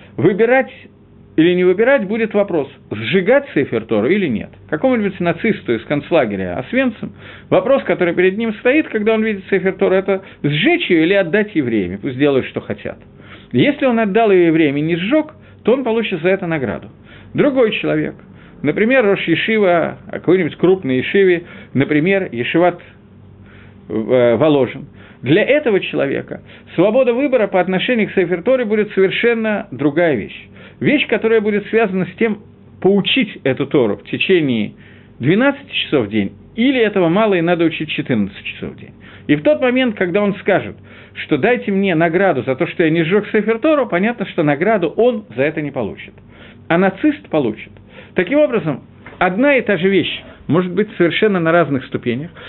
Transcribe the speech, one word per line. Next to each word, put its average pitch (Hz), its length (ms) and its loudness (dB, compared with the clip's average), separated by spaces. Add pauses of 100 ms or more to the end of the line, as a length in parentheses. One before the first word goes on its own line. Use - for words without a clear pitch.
(160)
выбирать 226 560 2 (640)
или 170 180 4
не 180 100 2
выбирать 214 440 2
будет 220 260 -4
вопрос, 175 380 -2 (180)
сжигать 170 640 0
Сефер 123 320 -2
Тору 110 220 0
или 196 180 2
нет. 110 240 -4 (220)
Какому-нибудь 208 480 -2
нацисту 175 560 -2
из 113 80 -4
концлагеря 113 760 -2
Освенцим 240 540 -4 (400)
вопрос, 240 320 2
который 175 320 0
перед 185 200 2
ним 226 200 -4
стоит, 302 320 0
когда 220 260 0
он 220 100 0
видит 208 280 -4
Сефер 185 220 0
Тору, 185 200 0
это 190 300 0 (180)
сжечь 165 480 0
ее 160 140 4
или 170 100 2
отдать 202 400 0
евреям, 113 400 -2
и 98 40 -8
пусть 123 200 -8
делают, 139 300 2
что - 140 -8
хотят. - 360 -10 (540)
Если 269 340 2
он 233 140 2
отдал 214 320 2
ее 180 160 4
евреям 156 300 2
и 147 40 -2
не 165 140 -2
сжег, 262 400 -2 (280)
то 214 100 4
он 269 100 -2
получит 220 380 -2
за 170 80 2
это 190 180 -2
награду. 131 400 -4 (460)
Другой 254 380 2
человек, 151 440 -4 (480)
например, 214 420 2
Рош 196 220 0
Ешива, 175 720 0 (120)
какой-нибудь 170 460 0
крупный 170 440 0
Ешиве, 180 440 2 (300)
например, 156 580 0
Ешиват, 120 480 0 (1080)
э, 117 480 2
Воложин. 139 480 0 (360)
Для 165 220 2
этого 254 380 0
человека 139 600 -6 (340)
свобода 233 380 2
выбора 247 340 0
по 196 120 0
отношению 190 480 0
к - 60 -10
Сефер 175 300 0
Торе 254 200 2
будет 208 300 -2
совершенно 214 760 0
другая 147 440 0
вещь. - 320 -10 (320)
Вещь, 247 280 0
которая 220 340 2
будет 208 260 -2
связана 190 380 0
с - 120 -14
тем, 220 200 -2 (420)
поучить 202 640 2
эту 135 220 0
Тору 117 320 0
в - 60 -16
течение 131 720 -2 (460)
двенадцати 226 540 0
часов - 320 -2
в 98 40 -6
день, 101 220 -2 (240)
или 254 240 2
этого 202 300 2
мало 202 240 2
и 175 80 2
надо 170 240 0
учить 160 240 -4
четырнадцать - 540 -4
часов - 300 -12
в - 60 -20
день. - 140 -20 (320)
И 285 100 4
в - 60 -2
тот 302 180 2
момент, 247 360 0
когда 190 260 -2
он 202 140 0
скажет – 135 420 -2 (380)
что - 240 -4
«дайте 226 320 0
мне 190 240 0
награду 165 480 2
за 131 120 -2
то, 170 120 -4
что 170 160 -2
я 156 80 2
не 165 120 2
сжег 202 280 0
Сефер 220 260 0
Тору», 285 300 0
понятно, 202 400 -2
что - 160 -4
награду 165 520 0
он 220 300 0 (100)
за 123 80 0
это 156 200 -2
не 143 80 -8
получит. 110 420 -8 (540)
А 165 100 0
нацист 196 520 0
получит. 123 420 -4 (420)
Таким 185 240 -2
образом, 202 440 0 (360)
одна 214 400 2
и 226 40 0
та 196 160 -2
же 180 120 0
вещь 180 320 0 (260)
может 180 260 0
быть 214 220 0
совершенно 190 440 2
на 165 120 0
разных 143 340 2
ступенях, 123 440 -6 (200)